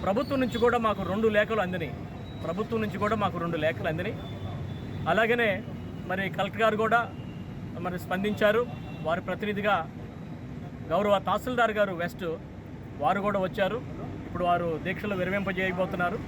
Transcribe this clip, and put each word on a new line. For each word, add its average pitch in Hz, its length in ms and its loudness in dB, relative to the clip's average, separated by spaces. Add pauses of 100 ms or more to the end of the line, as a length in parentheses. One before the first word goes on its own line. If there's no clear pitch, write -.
ప్రభుత్వం 254 360 0
నుంచి 240 260 0
కూడా 240 120 6 (100)
మాకు 196 160 0
రెండు 202 240 2
లేఖలు 208 380 4
అందినాయి. 175 280 -2 (520)
ప్రభుత్వం 214 360 -2
నుంచి 202 160 -2
కూడా 208 180 2
మాకు 185 220 0
రెండు 170 200 0
లేఖలు 165 300 2
అందినాయి. 180 300 -2 (920)
అలాగనే 220 520 4 (460)
మరి 185 200 0
కలెక్టర్ 196 320 -2
గారు 220 220 6
కూడా 220 160 6 (800)
మరి 180 200 -4
స్పందించారు. 208 680 2 (340)
వారి 165 200 0
ప్రతినిధిగా 196 680 0 (1000)
గౌరవ 202 280 4
తహసీల్దార్ 226 520 2
గారు 202 220 2 (100)
వెస్ట్ 175 220 -6 (760)
వారు 185 180 4
కూడా 202 180 2
వచ్చారు. 190 420 2 (460)
ఇప్పుడు 175 160 -2
వారు 175 400 2
దీక్షలు 190 320 -2
విరమింపజేయబోతున్నారు. 185 1120 0